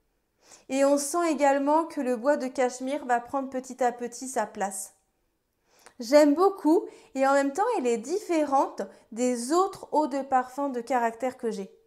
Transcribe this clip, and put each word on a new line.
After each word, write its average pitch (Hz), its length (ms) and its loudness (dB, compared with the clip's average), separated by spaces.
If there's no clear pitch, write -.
Et 269 140 2
on 277 140 4
sent 330 340 0
également 285 540 2
que 320 160 -8
le 247 140 -2
bois 269 220 2
de 254 100 -4
cachemire 262 580 -4
va 240 140 2
prendre 262 300 -6
petit 254 340 -6
à 240 80 2
petit 240 360 -12
sa 240 180 -4
place. 202 500 -8
J'aime 285 340 6
beaucoup 370 520 2
et 269 140 0
en 277 60 4
même 277 200 2
temps, 359 80 -2
elle 262 80 -2
est 233 120 2
différente 294 840 0
des 247 420 -2
autres 381 380 0
eaux 302 160 2
de 269 140 -4
parfum 269 480 -2
de 247 120 -6
caractère 240 560 -2
que 233 140 -4
j'ai. 196 200 -10